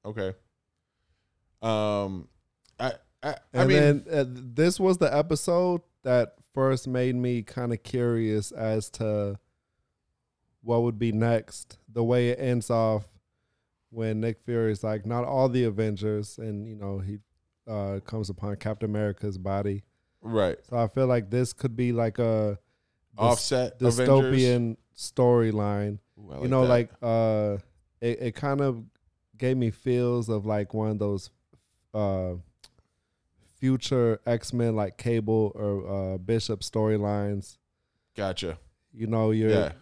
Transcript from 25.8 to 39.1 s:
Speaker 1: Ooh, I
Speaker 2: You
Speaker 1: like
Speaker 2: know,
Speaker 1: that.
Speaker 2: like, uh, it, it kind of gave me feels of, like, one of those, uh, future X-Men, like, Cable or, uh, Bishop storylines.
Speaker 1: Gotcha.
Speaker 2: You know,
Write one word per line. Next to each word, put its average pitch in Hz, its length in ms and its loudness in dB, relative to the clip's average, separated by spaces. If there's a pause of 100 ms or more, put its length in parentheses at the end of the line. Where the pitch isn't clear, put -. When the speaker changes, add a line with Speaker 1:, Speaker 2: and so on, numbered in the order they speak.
Speaker 1:
Ooh, 101 120 -20
I 67 60 -12
Speaker 2:
You 69 60 -10
Speaker 1:
like 127 80 -2
Speaker 2:
know, 131 120 4
Speaker 1:
that. 127 60 6
Speaker 2:
like, 120 220 4 (120)
uh, 110 540 2 (440)
it, 117 220 -2
it 117 120 -4
kind 139 260 -2
of 123 240 -2 (560)
gave 127 160 0
me 113 160 0
feels 120 560 0
of, 107 180 -2
like, 104 260 -2
one 107 180 -2
of 107 100 -2
those, 101 300 -2 (640)
uh, 95 420 -2 (1200)
future 123 640 2
X-Men, 117 520 0
like, 101 200 -2
Cable 110 600 0
or, 101 320 -4 (260)
uh, 92 40 -6
Bishop 107 420 -2
storylines. 104 1000 -2 (560)
Speaker 1:
Gotcha. 92 440 -4 (340)
Speaker 2:
You 110 160 -6
know, 110 240 2